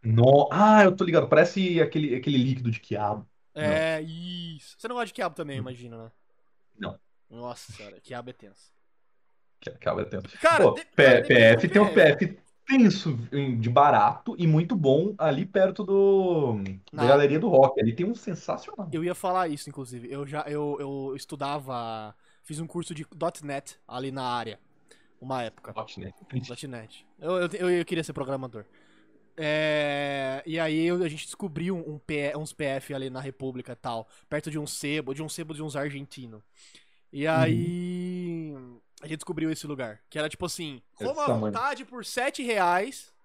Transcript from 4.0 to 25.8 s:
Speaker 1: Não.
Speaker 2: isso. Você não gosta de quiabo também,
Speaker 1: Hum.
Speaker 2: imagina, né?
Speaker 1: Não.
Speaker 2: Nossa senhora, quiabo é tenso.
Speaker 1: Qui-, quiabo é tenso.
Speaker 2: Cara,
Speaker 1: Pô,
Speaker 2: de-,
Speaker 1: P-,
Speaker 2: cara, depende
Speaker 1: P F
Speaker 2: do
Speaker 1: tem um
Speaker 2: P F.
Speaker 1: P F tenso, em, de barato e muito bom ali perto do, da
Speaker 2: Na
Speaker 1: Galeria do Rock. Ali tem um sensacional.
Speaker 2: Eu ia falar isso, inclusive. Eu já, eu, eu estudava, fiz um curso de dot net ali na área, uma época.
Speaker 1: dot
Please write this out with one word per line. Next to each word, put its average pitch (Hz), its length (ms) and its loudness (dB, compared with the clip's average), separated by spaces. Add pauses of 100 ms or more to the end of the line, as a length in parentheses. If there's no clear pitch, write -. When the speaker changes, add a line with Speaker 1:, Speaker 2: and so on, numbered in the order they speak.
Speaker 1:
Não. 160 80 -10
Speaker 2:
isso. 170 720 -14
Você 226 100 -12
não 247 80 -8
gosta 226 120 -4
de - 40 -18
quiabo 175 220 -6
também, 147 240 -8
Speaker 1:
Hum. 127 40 -8
Speaker 2:
imagina, 120 420 -14
né? 113 60 -18 (680)
Speaker 1:
Não. 95 200 -12 (300)
Speaker 2:
Nossa 120 440 -16
senhora, 98 280 -20
quiabo 123 300 -14
é - 20 -18
tenso. - 400 -20 (880)
Speaker 1:
Qui-, - 180 -14
quiabo - 220 -4
é - 60 -6
tenso. - 220 -10 (120)
Speaker 2:
Cara, 311 240 4
Speaker 1:
Pô, 165 80 6
Speaker 2:
de-, 320 140 -8
Speaker 1:
P-, - 160 4
Speaker 2:
cara, 123 180 10
depende - 80 -6
Speaker 1:
P 123 60 6 (100)
F 113 240 8
Speaker 2:
do - 60 -4
Speaker 1:
tem 208 80 8
um 196 100 4
Speaker 2:
P - 80 6
F. 156 160 8
Speaker 1:
P - 80 0
F - 140 -6 (280)
tenso, 208 520 4 (140)
em, 135 280 -2
de 113 80 0
barato 123 680 4
e 170 80 2
muito 160 300 4
bom 160 420 4
ali 156 260 0
perto 190 400 0
do, 190 680 2 (380)
da 101 100 -2
Speaker 2:
Na 120 60 4
Speaker 1:
Galeria 143 300 6
do 214 120 0
Rock. 131 300 6
Ali 113 120 2
tem 170 140 -2
um 233 80 -4
sensacional. 208 760 -10
Speaker 2:
Eu 160 120 -4
ia 175 100 -4
falar 180 340 -2
isso, 147 200 -10
inclusive. 123 420 -14
Eu 139 160 -8
já, 147 200 -8
eu, 147 340 -4
eu 139 360 -8
estudava, 127 1000 -8 (300)
fiz 151 160 -12
um 165 80 -8
curso 170 260 -10
de 156 100 -12 (100)
dot 165 300 -8
net 143 320 -12 (120)
ali 131 240 -10
na 135 120 -8
área, 117 340 -6 (640)
uma 127 220 -8
época. 110 300 -14
Speaker 1:
dot - 260 -14